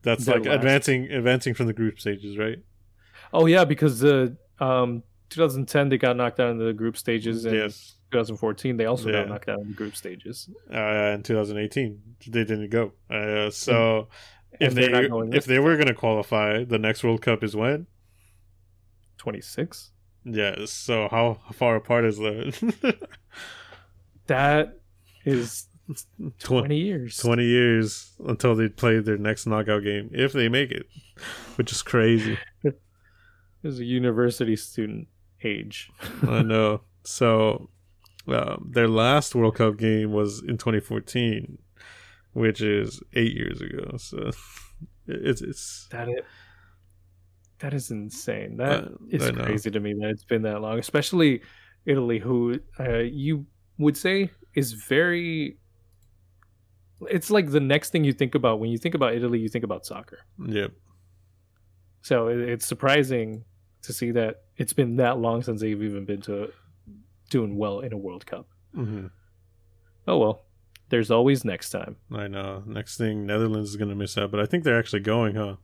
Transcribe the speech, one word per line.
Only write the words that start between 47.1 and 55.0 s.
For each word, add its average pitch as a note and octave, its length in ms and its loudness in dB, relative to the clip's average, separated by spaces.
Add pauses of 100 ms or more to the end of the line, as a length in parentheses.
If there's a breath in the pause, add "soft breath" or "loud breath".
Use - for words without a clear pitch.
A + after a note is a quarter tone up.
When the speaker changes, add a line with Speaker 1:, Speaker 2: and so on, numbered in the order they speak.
Speaker 2:
that C#3+ 140 -6
is B2+ 180 -6
insane. G#2+ 640 -8
That C3+ 300 0
Speaker 1:
I, - 40 -14 (180)
Speaker 2:
is C3+ 140 -2
Speaker 1:
I B2 80 0
know. A#2+ 140 -4
Speaker 2:
crazy G#2+ 260 -2
to G#2+ 80 -4
me G#2 220 -4
that G#2+ 100 -2
it's G#2+ 140 -6
been A2+ 180 0
that G#2+ 200 -4
long, A2 180 -4
especially D3 600 2 (420 loud breath)
Italy, A#2+ 340 2
who, A#2+ 400 0 (220)
uh, A#2+ 180 -2
you C#3 480 -2 (320)
would D3 180 4
say F#3+ 340 0 (240)
is B2+ 180 0
very, D#3+ 840 0 (1500)